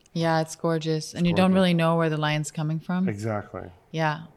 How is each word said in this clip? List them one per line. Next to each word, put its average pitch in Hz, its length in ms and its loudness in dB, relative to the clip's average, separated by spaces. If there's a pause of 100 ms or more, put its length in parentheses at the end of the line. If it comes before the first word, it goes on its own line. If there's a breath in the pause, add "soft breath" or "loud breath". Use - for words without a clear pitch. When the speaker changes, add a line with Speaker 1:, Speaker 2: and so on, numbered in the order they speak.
(140)
Speaker 1:
Yeah, 165 280 0
it's 160 140 -6
gorgeous. 160 500 -2
Speaker 2:
It's - 100 -14
Speaker 1:
And 175 100 0
you 175 80 2
don't 185 180 4
Speaker 2:
gorgeous. 185 40 4
Speaker 1:
really 185 180 4
know 165 220 4
where 165 200 2
the - 20 -2
line's 151 340 0
coming 160 280 -4
from. 180 300 -2
Speaker 2:
Exactly. 104 580 -4 (240)
Speaker 1:
Yeah. 156 240 -2 (220)